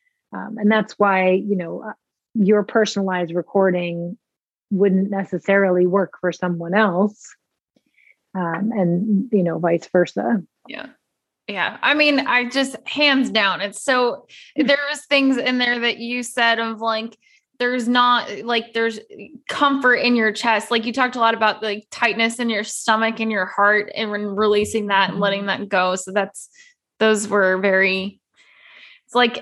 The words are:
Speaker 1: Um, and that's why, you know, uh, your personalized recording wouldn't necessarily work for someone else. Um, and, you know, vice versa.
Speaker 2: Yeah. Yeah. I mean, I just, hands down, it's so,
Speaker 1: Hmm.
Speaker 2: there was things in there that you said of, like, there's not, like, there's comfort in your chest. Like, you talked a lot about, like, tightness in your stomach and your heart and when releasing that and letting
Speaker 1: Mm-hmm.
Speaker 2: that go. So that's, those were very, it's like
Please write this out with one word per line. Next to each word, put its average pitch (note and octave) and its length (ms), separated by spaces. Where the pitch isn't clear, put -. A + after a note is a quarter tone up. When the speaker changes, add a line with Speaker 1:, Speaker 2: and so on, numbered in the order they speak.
Speaker 1:
Um, G#3 240
and G#3+ 140
that's G#3+ 260
why, F#3+ 320
you G3 260
know, E3+ 320
uh, G#3+ 60
your G#3 300
personalized F#3+ 720
recording F3 840
wouldn't G3 400
necessarily F#3+ 760
work F#3 340
for F3+ 120
someone F3 420
else. G#3 640
Um, F#3 400
and, G3 580
you G3 120
know, E3 160
vice E3+ 320
versa. F3+ 500
Speaker 2:
Yeah. - 200
Yeah. G3+ 360
I C#4 100
mean, D4 280
I B3 280
just, C4+ 260
hands C4+ 420
down, G3 320
it's G3+ 220
so, B3+ 420
Speaker 1:
Hmm. C#4+ 80
Speaker 2:
there C#4 140
was D4 160
things C4+ 320
in B3 220
there A#3+ 220
that A#3 180
you A#3+ 240
said A#3 340
of, A3+ 240
like, A3+ 340
there's B3 300
not, B3 420
like, A#3 340
there's A3+ 260
comfort C4+ 460
in A#3+ 240
your A3 160
chest. A3 380
Like, A#3 140
you A#3+ 60
talked B3 240
a B3 60
lot A3+ 140
about, G#3+ 280
like, G#3+ 260
tightness A3+ 480
in A#3+ 120
your A3 160
stomach A3+ 560
and A3 100
your G3 140
heart G3+ 500
and G#3+ 160
when G#3 140
releasing G#3 640
that G3 240
and - 100
letting G3+ 240
Speaker 1:
Mm-hmm. F#3+ 160
Speaker 2:
that G3+ 80
go. F#3 260
So F#3+ 160
that's, G3 380
those G#3+ 300
were F#3+ 300
very, F#3+ 600
it's - 100
like A#3+ 260